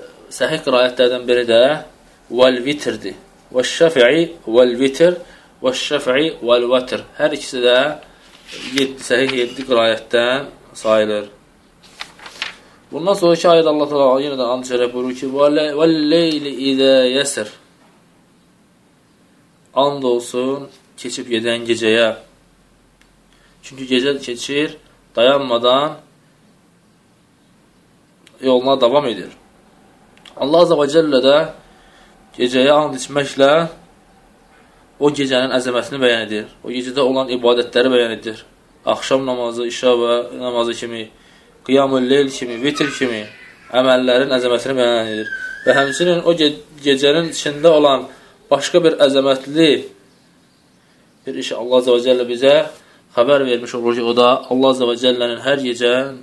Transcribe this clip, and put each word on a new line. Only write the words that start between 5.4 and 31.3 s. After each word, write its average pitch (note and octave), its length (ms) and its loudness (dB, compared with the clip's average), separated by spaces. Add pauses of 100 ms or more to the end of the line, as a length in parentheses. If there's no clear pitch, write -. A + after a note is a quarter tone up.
və B2+ 160 -2
şəf'i D3 640 -2
vəl A#2+ 320 0
vətr. B2 320 -2 (140)
Hər D3+ 180 -2
ikisi C3+ 240 -10
də B2 160 4 (960)
yeddi, C3+ 320 -4
səhih C3 320 0
yeddi B2 320 -6
qiraətdən A#2+ 800 0 (240)
sayılır. G#2+ 560 0 (1600)
Bundan E3+ 240 -2
sonraki E3+ 320 2
ayədə E3 240 4
Allah D3 220 0
Taala C3+ 320 2
yenə C#3 160 -6
də A#2+ 100 -2
and B2+ 160 -4
içərək B2 280 -2
buyurur B2+ 200 -4
ki, C3+ 160 -10
"Və C#3+ 220 2
le-, D3+ 240 -2
və D#3+ 100 2
leyli D#3 680 0 (200)
izə C3+ 220 4 (180)
yəsir." C3 400 -4 (2250)
And C#3+ 280 0
olsun B2+ 680 -4 (300)
keçib B2 320 -12
gedən A#2 360 -2
gecəyə. A2+ 400 2 (1600)
Çünki C3 240 -16
gecə C3 320 0
keçir, C#3+ 560 -6 (400)
dayanmadan C3 840 2 (2500)
yoluna C3 400 2
davam C3 260 2
edir. G2 260 -8 (1040)
Allah D#3+ 280 4
Azza E3 120 2
və D3 120 2
Cəllə D3 360 2
də C3+ 120 6 (1000)